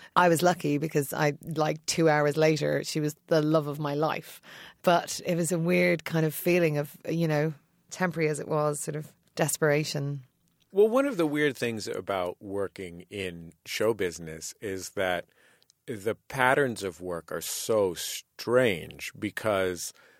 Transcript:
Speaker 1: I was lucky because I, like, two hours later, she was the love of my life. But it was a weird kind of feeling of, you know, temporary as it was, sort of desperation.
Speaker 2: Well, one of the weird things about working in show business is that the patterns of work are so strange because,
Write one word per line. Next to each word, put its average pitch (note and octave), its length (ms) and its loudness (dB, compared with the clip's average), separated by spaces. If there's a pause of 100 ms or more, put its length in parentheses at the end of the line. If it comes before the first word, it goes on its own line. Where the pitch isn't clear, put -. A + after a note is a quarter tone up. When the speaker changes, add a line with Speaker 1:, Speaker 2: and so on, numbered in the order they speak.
(160)
Speaker 1:
I F3+ 120 6
was E3 140 4
lucky F3 360 2
because D3 360 -2
I, D3 280 2
like, D#3 440 -2
two E3 240 4
hours D3 260 2
later, D3+ 480 2
she - 160 -4
was D3+ 140 -2 (140)
the D#3+ 120 4
love D3+ 260 2
of D3 120 -8
my D3 160 -4
life. - 480 -4 (400)
But - 420 2
it F3 120 0
was E3+ 160 0
a E3+ 60 0
weird F3 460 2
kind D#3+ 220 0
of D3+ 80 -2
feeling E3+ 420 2
of, D3 180 -4 (140)
you E3 180 0
know, D#3 280 0 (360)
temporary E3 380 -2
as D3+ 100 -2
it - 100 -8
was, D3+ 340 0
sort D3+ 140 -6
of D3+ 140 -10 (260)
desperation. D3 840 0 (480)
Speaker 2:
Well, G#3 180 6
one C4 180 4
of C4 100 -2
the E3+ 100 4
weird D3 300 2
things A2+ 320 -4
about F#2+ 540 -2
working F#2+ 680 -6
in F2 440 -8 (120)
show A2+ 300 0
business E2 680 -6
is F#2+ 300 -8
that F#2 340 0 (640)
the G#2+ 300 -4 (120)
patterns C3 540 2
of F2+ 180 -6
work F2 320 -8
are E2 80 -4
so G2+ 540 0
strange - 1200 -2
because, F#2+ 760 -2 (260)